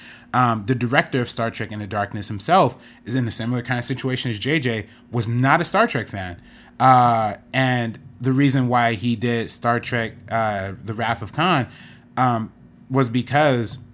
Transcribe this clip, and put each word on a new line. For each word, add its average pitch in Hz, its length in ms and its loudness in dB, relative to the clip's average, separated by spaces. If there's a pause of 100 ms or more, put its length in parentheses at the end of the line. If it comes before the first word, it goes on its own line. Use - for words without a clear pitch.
(340)
Um, 117 320 2
the 131 80 2
director 127 460 0
of 120 100 -2
Star 117 200 -2
Trek: 104 220 -8
Into 104 140 -8
Darkness 101 420 -4
himself 151 480 2 (280)
is 117 100 -8
in 123 140 -2
a - 20 -4
similar 117 320 -2
kind 123 160 -4
of 120 60 -2
situation 127 460 -2
as 107 80 -4
J 131 200 -2
J, 113 280 -4 (240)
was 113 180 -2
not 131 320 4
a 170 40 -2
Star 202 220 2
Trek 110 220 -4
fan. 92 320 -10 (400)
Uh, 120 540 6 (200)
and 123 440 0 (220)
the 131 120 0
reason 131 360 2
why 120 260 2
he 117 220 -2
did 117 340 -2
Star 120 300 0
Trek, 113 320 -4 (180)
uh, 104 420 -2 (120)
The 104 100 -8
Wrath 113 280 -2
of 101 100 -10
Khan, 151 360 2 (500)
um, 120 340 0 (380)
was 131 180 2
because 123 680 2 (160)